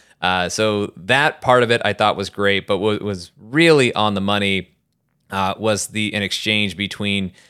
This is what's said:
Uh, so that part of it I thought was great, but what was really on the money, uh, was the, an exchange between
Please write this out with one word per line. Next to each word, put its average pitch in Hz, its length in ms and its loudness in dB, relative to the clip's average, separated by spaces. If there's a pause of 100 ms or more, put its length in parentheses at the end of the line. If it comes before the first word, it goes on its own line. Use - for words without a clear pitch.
(220)
Uh, 90 260 0
so 104 480 -2
that 123 440 0
part 123 240 4
of 113 80 0
it 117 120 0
I 101 80 0
thought 104 240 2
was 95 140 -6
great, 98 380 0
but 98 100 0
what 107 240 0
was 95 340 -6
really 139 580 4
on 104 200 0
the 95 60 0
money, 98 500 0 (600)
uh, 95 280 -2
was 104 300 -2
the, 107 260 -4
an 104 80 -2
exchange 104 540 -2
between 98 560 -4 (180)